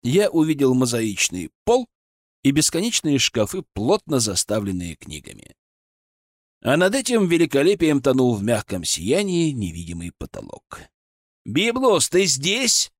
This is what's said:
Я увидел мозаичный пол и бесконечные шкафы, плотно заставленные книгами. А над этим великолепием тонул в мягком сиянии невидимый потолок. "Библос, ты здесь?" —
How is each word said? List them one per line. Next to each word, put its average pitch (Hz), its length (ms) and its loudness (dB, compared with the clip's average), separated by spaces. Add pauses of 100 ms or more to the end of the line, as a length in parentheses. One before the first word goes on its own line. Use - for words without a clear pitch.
Я 180 260 2
увидел 151 440 2
мозаичный 113 760 -2 (140)
пол 240 240 2 (560)
и 139 80 4
бесконечные 156 680 0
шкафы, - 540 -2
плотно 139 480 0
заставленные 95 760 -4
книгами. - 640 -18 (1040)
А 135 140 2
над 185 180 2
этим 233 320 2
великолепием 160 760 2
тонул 127 340 2
в 98 80 -4
мягком 101 400 -2
сиянии 165 680 0
невидимый 85 680 -8
потолок. - 680 -16 (640)
"Библос, 220 640 2
ты 185 180 2
здесь?" — 196 720 -2